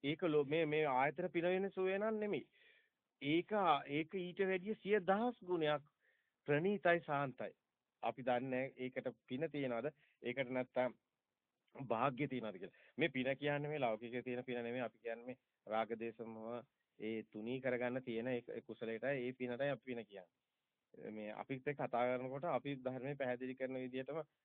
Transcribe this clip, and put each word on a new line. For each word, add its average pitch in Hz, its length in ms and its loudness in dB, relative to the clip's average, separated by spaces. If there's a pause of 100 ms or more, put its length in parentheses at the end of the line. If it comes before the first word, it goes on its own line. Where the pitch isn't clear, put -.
ඒක 151 180 0
ලෝ-, 151 220 6
මේ, 156 220 4
මේ 151 200 4
ආයතන 139 440 4
පින 165 140 0
වෙන 185 260 4
සුවය 190 260 0
නන් 214 240 0
නෙමෙයි. 208 260 -2 (760)
ඒක, 165 300 2 (360)
ඒක 156 260 -2
ඊට 180 260 -4
වැඩිය 190 360 2
සිය 208 240 2
දහස් 208 420 2
ගුණයක් 156 480 2 (580)
ප්‍රණීතයි 170 520 4
සාන්තයි. 139 520 -2 (500)
අපි 120 200 -2
දන්නේ 127 520 0
ඒකට 127 380 -4 (100)
පින 139 260 -2
තියනවද? 139 440 -2 (300)
ඒකට 123 280 -2
නැත්තම් 127 460 0 (760)
භාග්‍ය 123 520 0
තියනවද 110 320 -4
කියලා. 92 200 -12 (160)
මේ 156 140 2
පින 127 260 0
කියන්නේ 147 360 -2
මේ 151 80 -2
ලෞකිකයේ 117 440 0
තියෙන 123 220 -4
පින 120 140 -4
නෙමෙයි. 120 240 -4
අපි 110 160 -6
කියන්නේ 117 280 -8
මේ 123 120 -12 (280)
රාග 110 280 0
දේශ 113 300 -8
මොහ 113 340 -8 (400)
ඒ 110 260 -4
තුනී 117 360 -6
කරගන්න 123 420 -2
තියෙන 117 260 -4
ඒ, 123 180 -2
ඒ 113 140 -8
කුසලයටයි 113 580 -4
ඒ 123 140 -2
පිනටයි 127 380 -2
අපි 127 140 -4
පින 117 200 -6
කියන්නේ. - 1040 -18
මේ 107 220 -8
අපිත් 127 360 -6
එක්ක 147 100 -4
කතා 120 280 0
කරනකොට 127 400 0
අපි 143 300 0
ධර්මයේ 127 400 -4
පැහැදිලි 127 380 -2
කරන 131 220 -4
විදිහටම 131 440 -4 (240)